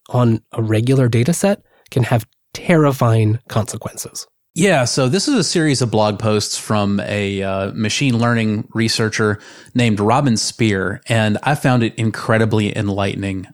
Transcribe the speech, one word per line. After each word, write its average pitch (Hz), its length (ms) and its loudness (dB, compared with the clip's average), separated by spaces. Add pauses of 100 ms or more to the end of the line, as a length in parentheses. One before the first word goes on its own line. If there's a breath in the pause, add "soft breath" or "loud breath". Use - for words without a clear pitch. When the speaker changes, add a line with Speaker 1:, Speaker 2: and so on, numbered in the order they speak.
Speaker 1:
on 120 420 2
a - 100 -6
regular 117 480 2
data 120 240 2
set 202 300 0 (300 soft breath)
can 123 100 0
have 113 240 0 (280)
terrifying 120 840 2 (100)
consequences. - 760 -8 (280)
Speaker 2:
Yeah, 165 300 2
so 127 240 0
this 123 200 0
is 285 80 2
a 190 80 2
series 151 380 0
of 110 100 0
blog 107 260 2
posts 107 400 0
from 101 460 0
a, 101 360 -4
uh, 98 320 -4
machine 117 460 -2
learning 113 560 0
researcher 110 640 0 (380 loud breath)
named 113 240 2
Robin 117 360 2
Speer, 101 720 -2
and 107 360 0
I 143 100 0
found 127 300 2
it 113 100 -4
incredibly 110 840 0
enlightening. 98 760 -4